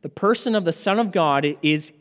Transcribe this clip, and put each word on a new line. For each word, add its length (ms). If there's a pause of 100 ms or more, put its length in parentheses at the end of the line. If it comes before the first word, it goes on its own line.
the 80
person 440
of 120
the 80
Son 260
of 140
God 480
is 400